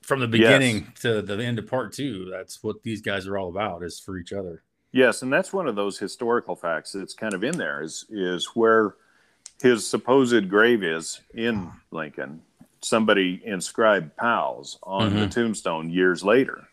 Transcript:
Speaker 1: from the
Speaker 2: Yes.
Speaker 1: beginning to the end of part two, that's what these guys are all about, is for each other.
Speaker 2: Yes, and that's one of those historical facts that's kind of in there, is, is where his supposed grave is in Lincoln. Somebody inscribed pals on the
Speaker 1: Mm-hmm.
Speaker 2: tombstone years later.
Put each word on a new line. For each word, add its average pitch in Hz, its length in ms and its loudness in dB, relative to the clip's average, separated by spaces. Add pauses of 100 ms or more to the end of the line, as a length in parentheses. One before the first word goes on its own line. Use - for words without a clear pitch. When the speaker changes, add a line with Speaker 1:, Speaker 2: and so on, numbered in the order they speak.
Speaker 1:
from 139 160 -2
the 123 80 0
Speaker 2:
Yes. 110 60 -2
Speaker 1:
beginning 113 600 4 (100)
to 110 200 0
the 98 220 -6
end 120 160 -4
of 113 80 -14
part 123 240 -4
two, 101 360 -8
that's 92 360 -14
what 107 180 -6
these 110 180 -8
guys 98 280 -4
are 98 100 -4
all 95 100 -4
about, 87 360 -6
is 82 160 -12
for 95 180 -10
each 87 140 -12
other. 92 320 -10 (260)
Speaker 2:
Yes, 127 320 4
and 131 100 -4
that's 180 200 0
one 185 160 -2
of 107 80 -4
those 101 240 -2
historical 117 560 -4
facts 82 340 -6
that's 95 240 -10
kind 110 200 -6
of 92 100 -4
in 139 120 -2
there, 76 240 -6
is, 78 300 -10
is 98 360 -4 (100)
where 113 400 4 (680)
his 120 260 4
supposed 120 640 2
grave 110 320 6
is 82 380 -4 (140)
in 113 360 -4 (220)
Lincoln. 76 500 -10 (380)
Somebody 101 640 2
inscribed 98 720 0
pals 69 680 -2
on 98 320 -2
the 104 60 2
Speaker 1:
Mm-hmm. 101 100 0
Speaker 2:
tombstone 95 580 -2
years 87 360 2
later. 120 480 2